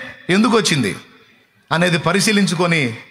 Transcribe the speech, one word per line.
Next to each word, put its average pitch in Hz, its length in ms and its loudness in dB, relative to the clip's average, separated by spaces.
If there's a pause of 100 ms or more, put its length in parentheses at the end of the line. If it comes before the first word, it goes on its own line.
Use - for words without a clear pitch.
(300)
ఎందుకు 214 280 2
వచ్చింది 131 400 0 (760)
అనేది 170 260 0
పరిశీలించుకొని 165 1000 0 (140)